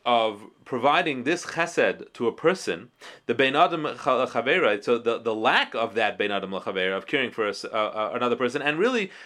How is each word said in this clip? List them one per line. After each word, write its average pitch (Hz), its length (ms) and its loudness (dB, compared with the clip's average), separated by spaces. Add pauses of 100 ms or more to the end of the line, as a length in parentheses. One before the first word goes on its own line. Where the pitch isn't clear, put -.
of 113 380 2 (200)
providing 143 600 0
this 170 220 -2
chesed 156 680 -2
to 120 140 -2
a 110 40 2
person, 123 580 -2 (360)
the 123 80 2
Bein 135 220 2
Adam 160 280 2
Cha-, 127 440 0
Chaveira, 120 560 2
so 120 140 2
the, 117 220 0
the 110 160 -2
lack 139 400 0
of 113 200 -2
that 104 220 0
Bein 104 140 0
Adam 95 220 -4
L'Chaveira, 95 420 -2
of 98 100 -6
caring 131 260 -2
for 107 160 -2
a - 20 -2
s-, - 160 -6
uh, - 20 -8
uh, 107 460 -2
another 120 220 0
person, 127 260 0
and 147 180 0
really, 220 320 0 (140)